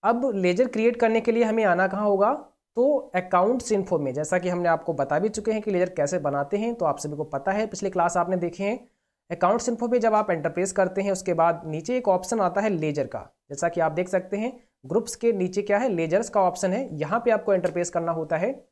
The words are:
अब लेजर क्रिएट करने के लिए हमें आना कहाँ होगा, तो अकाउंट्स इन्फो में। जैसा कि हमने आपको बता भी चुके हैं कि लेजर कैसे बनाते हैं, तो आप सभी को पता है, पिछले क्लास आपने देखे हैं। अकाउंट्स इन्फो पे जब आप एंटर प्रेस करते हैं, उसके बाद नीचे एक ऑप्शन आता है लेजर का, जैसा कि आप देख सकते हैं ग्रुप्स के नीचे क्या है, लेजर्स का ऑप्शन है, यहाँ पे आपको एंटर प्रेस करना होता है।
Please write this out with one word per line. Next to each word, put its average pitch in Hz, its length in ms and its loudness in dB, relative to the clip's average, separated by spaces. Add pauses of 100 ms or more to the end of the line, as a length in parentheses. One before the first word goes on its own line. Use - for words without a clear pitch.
अब 240 300 2
लेजर 190 340 4
क्रिएट 226 280 2
करने 226 240 4
के 226 120 0
लिए 233 120 4
हमें 220 200 2
आना 185 240 4
कहाँ 196 180 -2
होगा, 202 260 4 (440)
तो 269 200 4 (180)
अकाउंट्स 185 580 2
इन्फो 190 260 0
में। 139 160 -2
जैसा 151 240 -2
कि 175 100 -2
हमने 175 200 0
आपको 165 240 0
बता 143 260 0
भी 196 100 0
चुके 220 240 -4
हैं 214 100 -2
कि 214 80 -4
लेजर 180 200 2
कैसे 180 280 -2
बनाते 143 380 -2
हैं, 226 180 -2
तो 185 120 -2
आप 143 120 0
सभी 147 180 -8
को 151 100 -4
पता 143 260 -4
है, 214 140 -2
पिछले 202 240 -6
क्लास 175 260 0
आपने 180 200 0
देखे 175 280 -4
हैं। 214 140 -2 (520)
अकाउंट्स 190 380 2
इन्फो 233 200 -2
पे 240 100 2
जब 220 160 2
आप 214 160 2
एंटर 165 200 0
प्रेस 185 220 -2
करते 190 300 0
हैं, 196 100 0
उसके 185 220 -2
बाद 165 320 2
नीचे 160 300 -4
एक 247 120 -2
ऑप्शन 185 320 0
आता 196 200 0
है 214 100 0
लेजर 151 360 -2
का, 110 140 -10 (300)
जैसा 143 180 -2
कि 175 120 -2
आप 160 120 2
देख 180 160 -2
सकते 185 280 -2
हैं 226 160 -4 (320)
ग्रुप्स 208 320 -2
के 233 160 0
नीचे 190 300 -2
क्या 202 160 2
है, 254 100 0
लेजर्स 180 400 0
का 208 120 2
ऑप्शन 185 320 0
है, 247 220 -4
यहाँ 151 260 -2
पे 233 100 0
आपको 214 220 2
एंटर 180 180 2
प्रेस 175 200 -2
करना 170 220 -2
होता 160 240 -2
है। 196 160 0 (200)